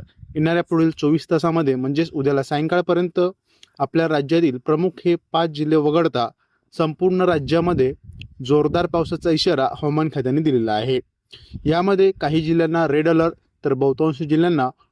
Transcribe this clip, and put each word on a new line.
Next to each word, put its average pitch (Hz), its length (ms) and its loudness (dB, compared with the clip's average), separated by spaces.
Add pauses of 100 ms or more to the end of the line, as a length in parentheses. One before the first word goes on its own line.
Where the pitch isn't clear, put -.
(360)
येणाऱ्या 165 280 0
पुढील 160 280 0
चोवीस 156 400 -2
तासामध्ये 160 440 0
म्हणजेच 143 380 -2
उद्याला 139 300 0
सायंकाळपर्यंत 175 760 -2 (600)
आपल्या 165 300 0
राज्यातील 151 560 0
प्रमुख 160 240 0 (160)
हे 175 100 2 (160)
पाच 165 180 0
जिल्हे 151 280 -2
वगळता 147 520 0 (480)
संपूर्ण 180 440 0
राज्यामध्ये 160 720 0 (520)
जोरदार 151 400 2
पावसाचा 170 460 -2
इशारा 151 460 0
हवामान 151 380 -2
खात्याने 135 260 -2
दिलेला 120 320 0
आहे. 123 260 -2 (680)
यामध्ये 190 460 2 (100)
काही 160 200 0
जिल्ह्यांना 165 460 0
रेड 156 220 2
अलर्ट 165 240 2 (320)
तर 139 80 2
बहुतांश 139 480 0
जिल्ह्यांना 156 480 0 (220)